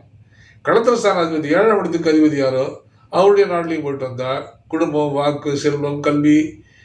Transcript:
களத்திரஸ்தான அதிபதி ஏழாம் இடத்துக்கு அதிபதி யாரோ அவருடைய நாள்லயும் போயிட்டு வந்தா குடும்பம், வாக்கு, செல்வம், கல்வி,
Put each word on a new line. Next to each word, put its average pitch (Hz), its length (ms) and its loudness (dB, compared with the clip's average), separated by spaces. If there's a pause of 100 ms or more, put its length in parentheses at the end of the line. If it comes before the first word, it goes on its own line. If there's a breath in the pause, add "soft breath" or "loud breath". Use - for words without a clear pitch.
(640 soft breath)
களத்திரஸ்தான 208 580 2
அதிபதி 156 240 -4
ஏழாம் 196 320 2
இடத்துக்கு 165 320 -2
அதிபதி 151 260 4
யாரோ 135 460 -2 (280 soft breath)
அவருடைய 196 420 4
நாள்லயும் 165 300 -4
போயிட்டு 139 240 -6
வந்தா 127 520 -8 (100)
குடும்பம், 151 440 -2
வாக்கு, 143 440 -2
செல்வம், 143 440 -4
கல்வி, 151 640 0 (200 soft breath)